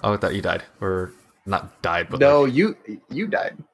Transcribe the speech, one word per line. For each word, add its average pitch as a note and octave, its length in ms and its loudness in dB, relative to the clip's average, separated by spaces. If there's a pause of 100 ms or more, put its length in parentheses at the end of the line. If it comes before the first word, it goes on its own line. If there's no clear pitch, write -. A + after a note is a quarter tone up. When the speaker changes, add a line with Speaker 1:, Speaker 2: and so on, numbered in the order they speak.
Speaker 1:
oh, G#2 140 2
that G2 180 -2
you G2+ 40 -4
died, - 220 -2 (180)
or F#2 300 -4 (380)
not F#2+ 320 -6
died, E3+ 300 -2
but C3+ 80 -4
Speaker 2:
No, C#3+ 240 6
Speaker 1:
like B2+ 120 2
Speaker 2:
you, F#3+ 220 2 (320)
you G3+ 200 -6
died. - 280 -4 (180)